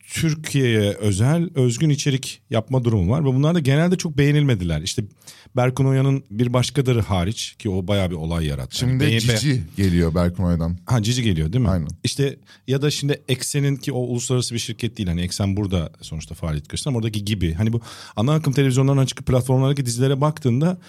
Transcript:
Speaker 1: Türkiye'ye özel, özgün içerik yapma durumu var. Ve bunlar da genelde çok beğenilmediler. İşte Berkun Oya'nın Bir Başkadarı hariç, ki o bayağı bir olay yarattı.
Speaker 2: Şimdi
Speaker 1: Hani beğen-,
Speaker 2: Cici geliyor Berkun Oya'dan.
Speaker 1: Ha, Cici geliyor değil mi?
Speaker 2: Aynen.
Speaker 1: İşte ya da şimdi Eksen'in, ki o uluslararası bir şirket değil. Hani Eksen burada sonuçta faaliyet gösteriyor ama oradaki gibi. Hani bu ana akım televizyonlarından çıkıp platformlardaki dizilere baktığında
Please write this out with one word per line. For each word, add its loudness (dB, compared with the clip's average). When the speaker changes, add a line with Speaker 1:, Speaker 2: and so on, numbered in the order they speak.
Speaker 1:
Türkiye'ye 2
özel, 2
özgün 2
içerik -2
yapma 0
durumu 2
var. 0
Ve 0
bunlar 2
da 2
genelde 2
çok -6
beğenilmediler. 2
İşte -4
Berkun 2
Oya'nın 2
Bir 0
Başkadarı 2
hariç, -2
ki -4
o -2
bayağı 2
bir -6
olay -2
yarattı. -6
Speaker 2:
Şimdi 0
Speaker 1:
Hani 2
beğen-, 4
Speaker 2:
Cici 0
geliyor 2
Berkun 0
Oya'dan. 0
Speaker 1:
Ha, 2
Cici -2
geliyor 0
değil 0
mi? 2
Speaker 2:
Aynen. 0
Speaker 1:
İşte -4
ya 0
da 0
şimdi -4
Eksen'in, -2
ki -6
o -4
uluslararası -2
bir -4
şirket -6
değil. -2
Hani 0
Eksen -2
burada -2
sonuçta -12
faaliyet -6
gösteriyor -6
ama -2
oradaki -4
gibi. -2
Hani 0
bu -2
ana 0
akım 0
televizyonlarından 2
çıkıp -8
platformlardaki 2
dizilere 0
baktığında 0